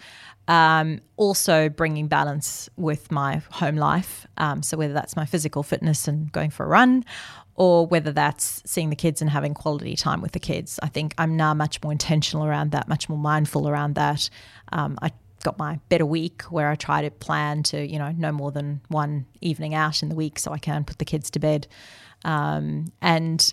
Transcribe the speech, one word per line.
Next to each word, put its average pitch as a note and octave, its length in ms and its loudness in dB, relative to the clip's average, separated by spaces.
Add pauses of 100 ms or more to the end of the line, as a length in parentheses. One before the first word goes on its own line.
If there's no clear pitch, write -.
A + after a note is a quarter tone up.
(480)
Um, D#3+ 520 6 (180)
also F3+ 520 4
bringing D3+ 380 0
balance D3 720 0
with D3+ 340 -2
my D3 380 0
home D3+ 280 0
life. D3 500 0 (100)
Um, D3+ 260 -2
so D#3+ 140 -4
whether D3+ 160 0
that's - 220 -4
my D#3 100 -2
physical D3+ 380 -2
fitness - 440 0
and D3+ 240 -2
going D3+ 200 -2
for - 140 -6
a - 40 -4
run, B3+ 340 6 (520)
or F3 320 6
whether D#3+ 240 2
that's D3 540 0
seeing D#3+ 260 -2
the D3 40 -2
kids D#3+ 260 0
and D#3 80 2
having D3 260 0
quality D3 400 -4
time - 260 -2
with - 120 -6
the F3 60 -4
kids, - 440 -6
I - 40 -2
think D3+ 300 -4
I'm D#3+ 180 0
now D#3 180 2
much D3+ 300 -2
more D3+ 80 -4
intentional D3+ 540 0
around D3 260 0
that, C#3+ 160 -2
much - 220 -4
more D#3 80 -4
mindful D3+ 500 0
around D3 280 -2
that. D3 340 0 (420)
Um, - 300 -4
I D#3+ 100 -2 (320)
got - 140 -2
my D3+ 220 -4 (100)
better E3+ 160 4
week E3 380 -2
where D3+ 260 -2
I D3+ 60 0
try D3+ 260 0
to D3 80 -2
plan D3+ 540 -4
to, D3 220 -4
you D#3 120 -6
know, D3 180 -4
no D#3+ 160 -2
more C#3+ 200 -4
than C#3+ 380 -6
one D3 360 -2 (160)
evening D#3 320 -4
out D#3 300 0
in D#3 60 -4
the D#3+ 60 -4
week D#3 220 -4
so - 140 -6
I D3+ 80 -6
can D3+ 240 -2
put - 160 -10
the D#3 60 -2
kids D3+ 260 -4
to - 80 -2
bed. D3+ 260 2 (580)
Um, D3+ 680 -2 (100)
and, E3 520 2